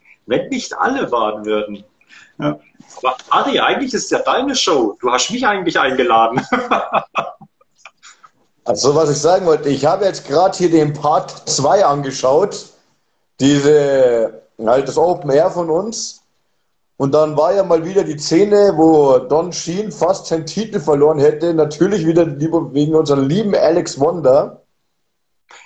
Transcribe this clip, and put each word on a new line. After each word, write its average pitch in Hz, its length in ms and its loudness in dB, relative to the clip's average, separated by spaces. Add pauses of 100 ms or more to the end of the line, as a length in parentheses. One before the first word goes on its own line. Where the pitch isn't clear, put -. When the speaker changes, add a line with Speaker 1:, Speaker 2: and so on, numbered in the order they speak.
(260)
Speaker 1:
wenn 151 220 -2
nicht - 280 -8
alle 254 300 -2
baden 107 380 -4
würden. 104 400 -4 (540)
Speaker 2:
Ja. 151 200 -4 (400)
Speaker 1:
Aber 127 180 -4 (140)
Adi, 196 300 0
eigentlich 190 340 -2
ist - 160 -6
ja 123 80 0
deine 247 380 -2
Show. 127 440 0
Du 123 120 -2
hast 127 180 -2
mich 254 160 -4
eigentlich 185 320 -2
eingeladen. 123 720 2
<laughs> - 0 - (2250)
Speaker 3:
Also 131 300 0
was 151 160 2
ich 143 60 -2
sagen 180 300 2
wollte, 151 240 2
ich 139 140 -2
habe 190 200 0
jetzt 170 240 -4
grad 180 260 2
hier 175 160 0
den 151 220 2
Part - 560 -4
zwei 170 360 2
angeschaut. 143 840 0 (760)
Diese, 139 1000 2 (220)
halt 131 220 2
das 123 120 -8
Open 160 320 0
Air 156 200 4
von 170 200 -4
uns. 202 520 -6 (720)
Und 139 160 -2
dann 151 240 2
war 160 180 2
ja 190 100 2
mal 165 200 0
wieder 190 200 0
die 151 140 -8
Szene, 202 580 2
wo 151 420 6
Don 165 340 -2
Sheen 190 380 -6
fast 180 360 -2
seinen 160 200 -4
Titel 202 320 -6
verloren 147 400 2
hätte. 151 340 2
Natürlich 160 540 0
wieder 165 200 2
lieber 151 460 -4
wegen 151 220 0
unserem 143 320 2
lieben 196 300 -2
Alex 165 420 0
Wonder. 147 640 0 (1040)